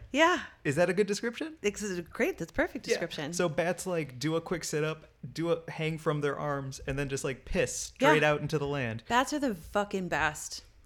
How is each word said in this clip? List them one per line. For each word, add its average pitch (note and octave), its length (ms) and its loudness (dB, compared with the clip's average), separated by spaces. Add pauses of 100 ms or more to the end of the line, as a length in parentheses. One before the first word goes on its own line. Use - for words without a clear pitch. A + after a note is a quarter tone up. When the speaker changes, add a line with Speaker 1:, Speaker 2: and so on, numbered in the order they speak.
(120)
Speaker 1:
Yeah. D#4+ 280 6 (240)
Speaker 2:
Is C#3+ 120 0
that F3 140 6
a F#3 40 2
good G3 140 4
description? A#3 560 -4
Speaker 1:
It's G3+ 180 -2
a F#3 220 -6
great, D4 340 -2
that's E3+ 140 -8
perfect D4 360 -2
Speaker 2:
Yeah. A3+ 60 0
Speaker 1:
description. E3 400 -2
Speaker 2:
So F3+ 160 2
bats, F3 380 0
like, D3+ 320 -4
do D#3 160 0
a D#3+ 60 0
quick E3 220 -4
sit-up, D#3 440 -2 (260)
do E3+ 180 0
a E3 200 -2
hang D#3+ 260 -2
from D3+ 240 0
their C#3+ 160 0
arms, C#3 480 -4
and C#3 140 -2
then C#3+ 100 -2
just, C3+ 140 -2
like, C3+ 220 -4
piss - 540 0
Speaker 1:
Yeah. C#4 100 6
Speaker 2:
straight D4+ 140 8
out D3+ 180 4
into D3 180 0
the C#3+ 80 0
land. B2 420 -2
Speaker 1:
Bats B3 240 4
are D4+ 60 -2
the B3+ 160 0
fucking F#3+ 540 -2
best. D3+ 540 -2 (220)